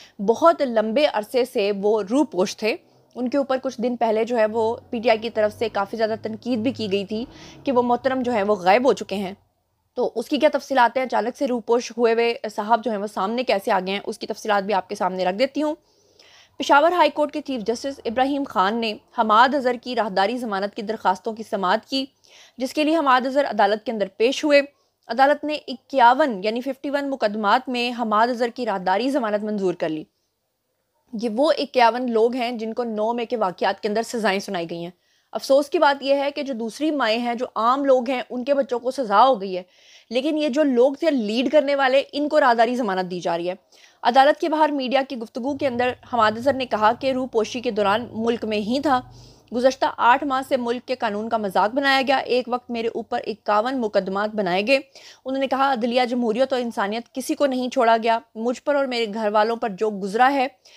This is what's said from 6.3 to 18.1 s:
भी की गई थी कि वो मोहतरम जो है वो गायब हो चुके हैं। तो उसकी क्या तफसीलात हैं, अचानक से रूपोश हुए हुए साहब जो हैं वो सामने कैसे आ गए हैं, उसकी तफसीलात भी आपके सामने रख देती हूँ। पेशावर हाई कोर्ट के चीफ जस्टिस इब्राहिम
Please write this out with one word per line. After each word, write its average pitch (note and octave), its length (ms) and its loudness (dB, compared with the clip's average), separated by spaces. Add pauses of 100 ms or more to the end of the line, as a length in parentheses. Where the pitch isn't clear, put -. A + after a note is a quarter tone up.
भी B3+ 100 0
की G#3+ 160 -6
गई G3 160 -2
थी A3 220 -8 (380)
कि - 80 0
वो A#3+ 100 4
मोहतरम B3 400 0
जो B3 100 -2
है G#3+ 100 0
वो G#3 140 2
गायब G3 300 4
हो B3 60 4
चुके G3+ 220 -4
हैं। G3 220 -6 (600)
तो B3 80 -2
उसकी B3 340 -4
क्या D4+ 100 4
तफसीलात C4 480 2
हैं, C4 100 0
अचानक A3+ 300 -4
से C#4+ 100 -2
रूपोश A#3+ 520 -2
हुए A#3 160 2
हुए A#3 320 0
साहब A3 360 0
जो B3 80 -4
हैं G#3+ 80 -4
वो G3+ 80 -6
सामने G#3+ 360 -4
कैसे A3 280 0
आ G3 100 2
गए F#3 120 -4
हैं, G3+ 100 -4
उसकी - 240 -10
तफसीलात G#3 380 -2
भी G3+ 80 -2
आपके F#3+ 220 -2
सामने F#3 300 -2
रख F3+ 100 0
देती C4+ 260 -2
हूँ। D4+ 160 -2 (800)
पेशावर D#4 340 4
हाई E4 180 4
कोर्ट D4+ 200 -2
के D4+ 100 -6
चीफ C4 200 -6
जस्टिस A#3+ 360 -4 (100)
इब्राहिम C4+ 380 0